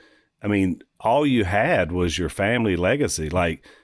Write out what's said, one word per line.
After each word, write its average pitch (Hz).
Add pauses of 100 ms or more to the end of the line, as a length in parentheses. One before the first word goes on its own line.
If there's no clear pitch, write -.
(420)
I 107
mean, 95 (180)
all 147
you 123
had 101
was 90
your 87
family 107
legacy. 90
Like, 85 (180)